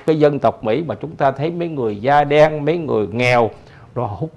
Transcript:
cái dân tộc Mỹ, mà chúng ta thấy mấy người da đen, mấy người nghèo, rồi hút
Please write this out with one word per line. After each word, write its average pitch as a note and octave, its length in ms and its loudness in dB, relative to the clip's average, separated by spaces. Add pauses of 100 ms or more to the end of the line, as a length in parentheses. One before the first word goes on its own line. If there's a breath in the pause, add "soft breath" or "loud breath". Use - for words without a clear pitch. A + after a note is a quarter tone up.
cái D#3+ 120 2
dân D3 200 2
tộc - 260 0
Mỹ, A#2+ 220 0
mà A2 80 -6
chúng C#3+ 220 -12
ta C#3+ 140 2
thấy C#3+ 200 -4
mấy E3+ 180 -6
người A#2+ 280 -4
da C#3 280 2
đen, D3+ 400 2
mấy E3 140 0
người A#2 340 -2
nghèo, A#2+ 380 2 (440 soft breath)
rồi B2 160 -4
hút D#3 260 -8